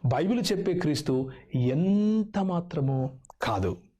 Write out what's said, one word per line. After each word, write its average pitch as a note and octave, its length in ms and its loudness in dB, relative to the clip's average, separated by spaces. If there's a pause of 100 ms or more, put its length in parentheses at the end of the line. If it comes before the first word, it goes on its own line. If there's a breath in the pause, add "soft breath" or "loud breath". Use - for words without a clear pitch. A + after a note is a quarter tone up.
బైబిల్ F3+ 460 2
చెప్పే F#3 200 0
క్రీస్తు C3+ 580 0 (240 loud breath)
ఎంత G3+ 840 2
మాత్రమూ E3+ 720 0 (340)
కాదు. F#2+ 340 -2 (240)